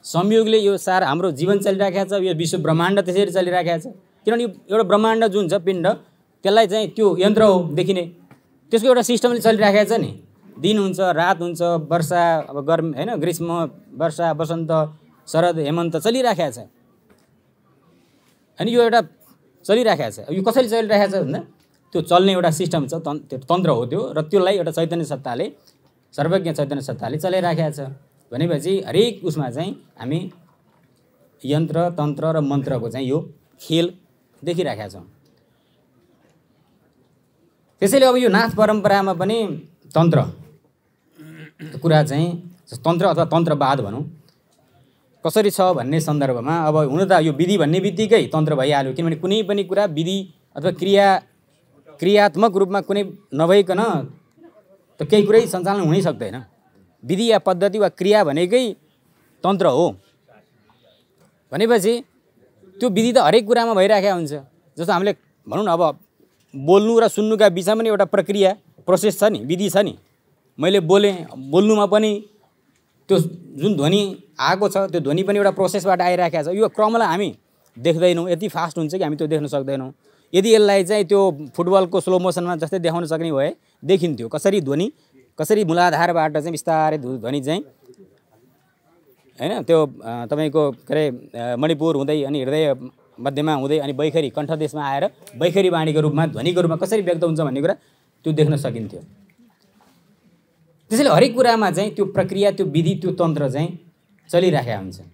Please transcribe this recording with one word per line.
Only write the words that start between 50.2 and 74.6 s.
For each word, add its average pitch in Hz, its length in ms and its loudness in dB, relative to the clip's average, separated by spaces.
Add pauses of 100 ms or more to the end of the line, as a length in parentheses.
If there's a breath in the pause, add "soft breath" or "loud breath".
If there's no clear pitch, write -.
अथवा 151 140 -2
क्रिया, 196 520 2 (760)
क्रियात्मक 202 580 2
रूपमा 196 240 0
कुनै 202 220 -4 (320)
नभइकन 180 460 4 (1200)
त - 20 -4
केही 202 200 4
कुरै 220 240 4
सञ्चालन 190 340 -4
हुनै 175 220 2
सक्दैन। 120 420 -6 (600)
विधि 196 280 -2
या 202 60 4
पद्धति 190 400 0
वा 196 100 2
क्रिया 202 360 2
भनेकै 180 480 0 (720)
तन्त्र 185 220 2
हो 135 300 2 (1600)
भनेपछि 226 520 2 (760)
त्यो 247 80 2
विधि 220 240 2
त 240 60 6
हरेक 196 280 6
कुरामा 233 280 2
भइराखेको 196 400 4
हुन्छ। 160 180 -6 (460)
जस्तो 170 140 -2
हामीले 196 200 0 (360)
भनौँ 170 160 -4
न, 202 40 -2
अब 165 300 0 (580)
बोल्नु 202 420 4
र 226 100 4
सुन्नुका 214 400 2
बिचमा 185 260 0
पनि 226 140 0
एउटा 202 160 2
प्रक्रिया, 196 520 0 (300)
प्रोसेस 190 340 2
छ 202 40 4
नि, 208 140 2
विधि 175 320 -2
छ 160 60 -2
नि। 190 220 0 (640)
मैले 190 200 2
बोलेँ, 190 460 2 (100)
बोल्नुमा 196 500 2
पनि 214 380 0 (840)
त्यो 190 100 4 (400)
जुन 190 180 0
ध्वनि 190 460 0 (180)
आएको 190 280 0